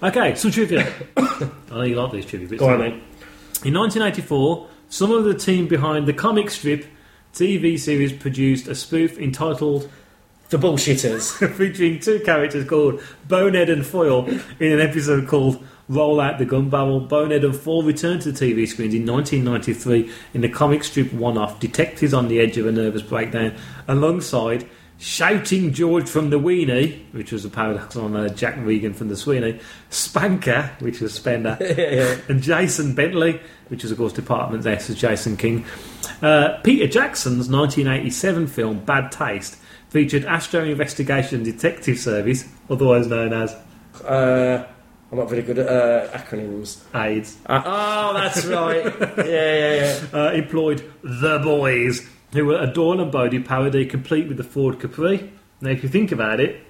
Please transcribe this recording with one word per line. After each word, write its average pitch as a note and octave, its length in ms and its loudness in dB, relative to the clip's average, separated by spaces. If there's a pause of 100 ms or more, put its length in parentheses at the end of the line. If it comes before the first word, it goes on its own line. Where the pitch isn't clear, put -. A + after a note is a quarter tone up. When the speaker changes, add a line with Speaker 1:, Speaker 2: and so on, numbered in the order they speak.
(100)
Speaker 1:
Okay, F#3+ 260 2
some - 140 2
trivia. F3+ 420 0 (120)
<coughs> - 140 -4
I B3+ 320 0 (200)
know A#2 140 -6
you B2 120 0
like B2 160 -2
these G2+ 140 -6
trivia F2+ 240 -10
bits, A2+ 100 -8
Speaker 2:
Go C3+ 100 4
on, B2 100 6
Speaker 1:
don't A#2 80 0
you? A#2 40 -2
Speaker 2:
then. - 100 -12 (640)
Speaker 1:
In C3+ 100 0
nineteen G#3+ 280 0
eighty-four, D#3+ 680 0 (220)
some G3+ 220 0
of A3+ 120 4
the G#3 120 4
team F3+ 320 2
behind D3+ 400 2
the C#3+ 60 2
comic G#3 360 0
strip D3 360 -2 (480)
T F#3+ 240 2
V E3 200 2
series C#3 340 0
produced C3+ 560 0
a - 80 -6
spoof E3 440 0
entitled D3 680 -2 (600)
Speaker 2:
The E3 80 0
Bullshitters. C3+ 960 0
Speaker 1:
<laughs> - 20 -12
featuring F#3 440 0
two G#3+ 260 0
characters D3 420 2
called C#3+ 340 2 (260)
Bonehead F#3 420 4
and D3 160 2
Foil C#3 420 2 (320)
in D#3 120 4
an D3+ 100 4
episode C#3+ 460 2
called C3+ 360 2 (240)
Roll D3 320 2
Out C#3 200 0
the B2+ 60 2
Gun C3+ 260 0
Barrel. C3+ 300 2
Bonehead D3 420 2
and C#3 120 2
Foil D#3+ 280 0
returned D#3+ 400 0
to D3+ 80 -2
the C3 80 -6
T B2+ 140 2
V A2 120 2
screens A2 300 -4
in A2+ 100 0
nineteen C3+ 380 0
ninety-three A#2 680 0 (220)
in B2+ 80 -2
the A#2+ 80 2
comic D3 340 2
strip - 300 -2
one-off A2+ 460 -2
Detectives C#3 560 0
on B2 140 2
the A2+ 100 2
Edge A2+ 180 2
of A2 80 0
a A2+ 60 2
Nervous A2 320 0
Breakdown, A2+ 500 -2 (340)
alongside C3+ 800 0 (300)
Shouting F#3 760 0
George E3 340 2
from D#3 220 0
the C#3+ 100 4
Weenie, D#3 640 0 (100)
which A2 200 -8
was G#2 100 -6
a G#2 60 -8
paradox G#2+ 480 -4
on, G#2+ 180 -4
uh, G#2 140 -2
Jack A2 300 -4
Regan G#2+ 340 0
from G#2+ 160 -8
the G2+ 80 -6
Sweeney, A#2 420 -2 (300)
Spanker, D3 920 0
which A#2+ 220 -6
was A2 120 -6
Spender, A2+ 440 -4
Speaker 2:
<laughs> - 40 -6
Yeah, E3+ 280 0
yeah. B2+ 280 0 (120)
Speaker 1:
and C3+ 120 2
Jason D#3 540 0
Bentley, E3 460 0 (260)
which - 160 -10
was, A2 80 -4
of A2 60 -4
course, A2+ 160 -2
Department A#2 520 -2
S G#2+ 240 -2
as A2 60 -4
Jason A2 400 0
King. A#2 300 0 (560)
Uh, D3+ 420 4
Peter A3 240 6
Jackson's C3 600 0
nineteen C#3 380 2
eighty-seven D#3 600 0
film A2+ 380 -2
Bad C3+ 260 0
Taste G#2 460 -6 (320)
featured C#3+ 340 2
Astro E3 400 0
Investigation C#3 800 -2
Detective B2 560 -4
Service, A2+ 460 -2 (240)
otherwise B2 380 4
known A2+ 260 -2
as A2+ 200 -4 (520)
Speaker 2:
Uh... B2+ 580 2 (480)
I'm A#2+ 60 -6
not A#2 120 -4
very A#2+ 120 -2
good A#2+ 180 -4
at, B2+ 80 0
uh, A#2+ 500 2
acronyms. G#2 600 -10 (160)
Speaker 1:
aids. A2 500 -4
Speaker 2:
Uh, C3+ 200 0
oh, G#3 480 -2
that's F#3+ 320 -2
right. E3 400 0
Speaker 1:
<laughs> - 320 -4
Speaker 2:
Yeah, G3+ 80 0
yeah, D3+ 720 2 (160)
yeah. D3+ 60 -2
Speaker 1:
Uh, D3+ 120 2
employed D#3 520 0 (200)
the C#3+ 400 0
boys, C3 640 2 (260)
who D3 120 2
were D3+ 160 2
a C#3 60 0
Doyle E3 320 2
and E3 140 -2
Bodie B2 260 0
parody C3+ 460 0
complete D3+ 420 -2
with C#3+ 80 -6
the B2 80 -8
Ford C3 380 -2
Capri. F3 500 -2 (300)
Now, C3+ 80 -4
if C3 140 -2
you C3+ 60 -4
think F#3+ 220 2
about A2 300 0
it - 280 -2